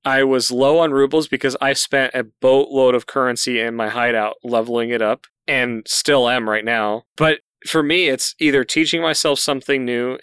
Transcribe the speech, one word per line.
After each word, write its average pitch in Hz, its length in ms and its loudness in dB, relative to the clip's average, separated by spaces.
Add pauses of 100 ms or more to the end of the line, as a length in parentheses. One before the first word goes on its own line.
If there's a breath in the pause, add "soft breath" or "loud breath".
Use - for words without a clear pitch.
I 135 200 2
was 131 280 2
low 139 280 4
on 160 120 2
rubles 139 360 2
because 131 340 -2
I 139 120 2
spent 131 420 -2
a 127 80 -2
boatload 131 720 2
of 117 100 -4
currency 123 540 -2
in 117 160 -4
my 110 140 -4
hideout 117 540 -2
leveling 117 460 -2
it 120 120 -2
up, 110 260 -2 (200)
and 123 400 -2
still 135 400 2
am 120 220 0
right 107 160 -2
now. 110 380 -2 (120)
But 156 260 0 (260)
for 160 160 0
me, 170 240 0
it's - 320 -2
either 139 240 2
teaching 165 380 -2
myself 156 380 0
something 135 460 -2
new 123 380 -4